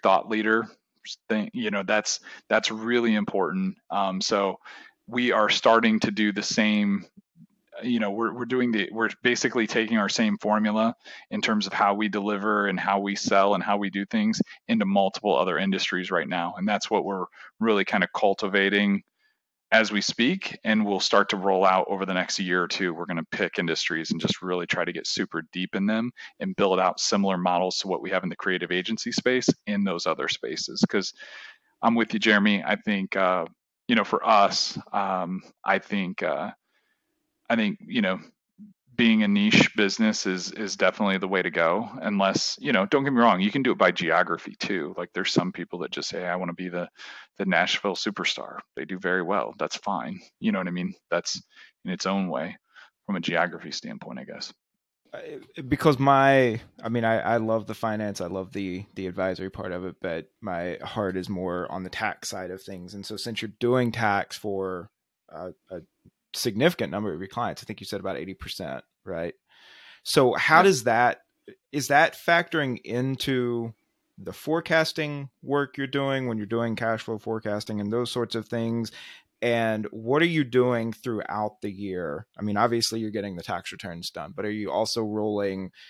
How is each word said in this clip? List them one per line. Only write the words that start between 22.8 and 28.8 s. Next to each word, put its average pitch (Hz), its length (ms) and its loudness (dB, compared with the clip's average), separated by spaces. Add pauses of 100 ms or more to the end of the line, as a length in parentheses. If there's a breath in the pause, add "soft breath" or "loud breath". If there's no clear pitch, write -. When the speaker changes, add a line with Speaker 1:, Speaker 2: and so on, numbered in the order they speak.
Speaker 1:
We're 85 140 -8
gonna 85 240 -4
pick 98 300 -2
industries 82 500 -2
and 82 100 -2
just - 220 -2
really 90 240 -4
try 87 180 -2
to 87 80 -4
get 85 140 -10
super 82 360 -4 (100)
deep 92 240 -6
in 98 100 0
them 113 240 0 (300 loud breath)
and 95 160 -6
build 92 240 4
out 90 180 2
similar 98 400 2
models 90 400 0
to 101 100 -4
what 87 140 -2
we 92 80 -8
have 92 140 0
in 90 40 -4
the - 80 -6
creative 87 360 -2
agency 110 400 -2